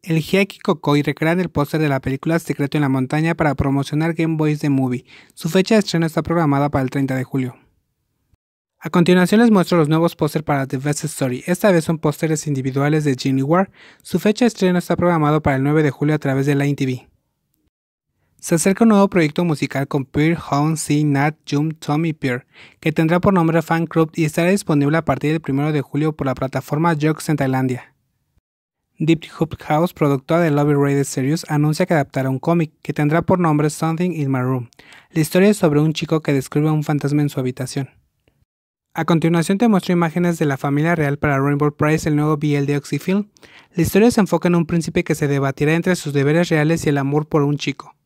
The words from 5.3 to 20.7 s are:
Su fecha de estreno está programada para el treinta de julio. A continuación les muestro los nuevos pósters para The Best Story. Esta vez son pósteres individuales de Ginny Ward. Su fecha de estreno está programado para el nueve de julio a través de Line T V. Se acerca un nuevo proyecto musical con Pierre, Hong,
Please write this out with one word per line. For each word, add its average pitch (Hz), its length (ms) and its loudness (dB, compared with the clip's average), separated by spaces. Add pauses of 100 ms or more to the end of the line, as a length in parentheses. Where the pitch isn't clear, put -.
Su - 140 -8
fecha 190 280 2
de - 20 6
estreno 165 280 0
está 156 180 -2
programada 147 460 0
para 139 120 0
el 131 80 -2
treinta 135 240 -2
de 131 80 -4
julio. 127 320 -6 (1300)
A 160 100 -8
continuación 180 500 4
les 233 120 6
muestro 180 260 4
los 151 100 2
nuevos 165 280 0
pósters 151 280 -2
para 139 220 -2
The 135 120 -6
Best 147 260 -4
Story. 135 420 -4
Esta 180 240 2
vez 165 140 2
son 165 140 -2
pósteres 156 500 -2
individuales 139 560 0
de 139 100 0
Ginny 135 280 -2
Ward. 170 260 2 (340)
Su - 160 -4
fecha 214 260 0
de 233 40 4
estreno 180 320 0
está 170 160 -2
programado 156 440 2
para 147 140 0
el 131 80 0
nueve 151 220 2
de 139 80 0
julio 151 240 0
a - 20 -2
través 135 280 -2
de 143 100 0
Line 143 180 0
T 135 100 -4
V. 127 240 -6 (1300)
Se - 160 -2
acerca 190 260 2
un 226 60 6
nuevo 202 200 6
proyecto 175 360 0
musical 139 420 -2
con 139 180 -4
Pierre, 160 300 0
Hong, 151 420 -2